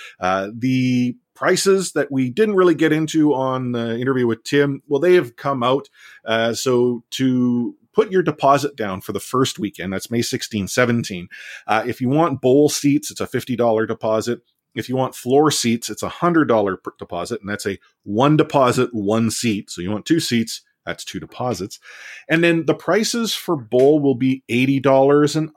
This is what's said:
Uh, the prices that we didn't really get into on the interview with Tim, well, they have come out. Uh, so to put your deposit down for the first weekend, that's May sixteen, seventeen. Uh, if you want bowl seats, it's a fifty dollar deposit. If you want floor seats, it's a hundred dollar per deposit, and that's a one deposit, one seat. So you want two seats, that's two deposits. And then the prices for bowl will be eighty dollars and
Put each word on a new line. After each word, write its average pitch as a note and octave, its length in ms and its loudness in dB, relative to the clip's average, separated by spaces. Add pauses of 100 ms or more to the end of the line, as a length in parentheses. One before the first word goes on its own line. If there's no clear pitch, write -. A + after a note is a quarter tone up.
(220)
Uh, F#2+ 320 -2
the B2+ 640 0 (180)
prices F#3 600 0
that D3 180 -2
we C3 180 0
didn't G#3 260 0
really F3+ 200 4
get D3+ 180 2
into D#3 400 2
on C3 400 -2
the A#2 260 -4
interview B2+ 280 0
with A2+ 160 -2
Tim, C#3+ 440 0
well, C#3+ 140 0
they F3+ 140 6
have C#3+ 220 0
come C#3 260 -4
out. C3+ 260 0 (360)
Uh, A2+ 280 0
so B2 580 0
to B2 640 0 (180)
put F#3+ 180 0
your F#3 120 2
deposit C#3+ 520 0
down G2 240 -6
for G#2 140 -10
the F#2+ 80 -6
first - 360 0
weekend, F#2+ 360 -6
that's F#2+ 180 -8
May A#2 100 0
sixteen, G2+ 460 -6
seventeen. A2+ 640 -2 (380)
Uh, G#2+ 200 0
if B2 140 -6
you B2 80 0
want D3 320 0
bowl C#3+ 260 6
seats, D3 440 0
it's - 100 -10
a F#2 60 -4
fifty B2 280 -6
dollar A2+ 300 0
deposit. A2+ 560 -2 (340)
If A2+ 140 -8
you B2+ 80 -4
want B2+ 180 -4
floor C#3+ 360 2
seats, A#2 380 0
it's G#2 140 -10
a F#2+ 60 -6
hundred E3 400 0
dollar G2+ 260 2
per - 240 -12
deposit, F2+ 400 -8
and F#2+ 100 -12
that's G2+ 160 -8
a G2 140 -6 (240)
one C3 320 2
deposit, B2+ 580 2
one A2 380 0
seat. A2 380 -4
So - 120 -12
you F2+ 100 -6
want G#2 140 -8
two E3 160 2
seats, A2+ 400 -2 (240)
that's - 180 -10
two - 160 -12
deposits. G#2+ 600 -8 (500)
And E3 140 2
then E3+ 220 2
the D3+ 100 0
prices A3 580 -2
for E3+ 240 -6
bowl C3 420 4
will C#3 160 2
be C3 320 -2
eighty C3 320 0
dollars C#3+ 560 4
and D#3 220 -2